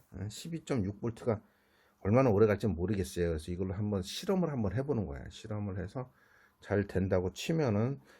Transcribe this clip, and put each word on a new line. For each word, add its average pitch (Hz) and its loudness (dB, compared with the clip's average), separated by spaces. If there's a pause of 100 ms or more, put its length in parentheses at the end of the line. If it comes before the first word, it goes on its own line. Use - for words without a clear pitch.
(120)
어, 98 -8
십이점육 110 -4
볼트가 117 -2 (580)
얼마나 123 6
오래 107 8
갈지 104 2
모르겠어요. 90 0
그래서 80 -4
이걸로 90 -4
한번 104 0
실험을 175 -2
한번 107 0
해보는 131 0
거야. 69 -8
실험을 104 -6
해서 123 -8 (480)
잘 101 0
된다고 92 0
치면은 135 0 (200)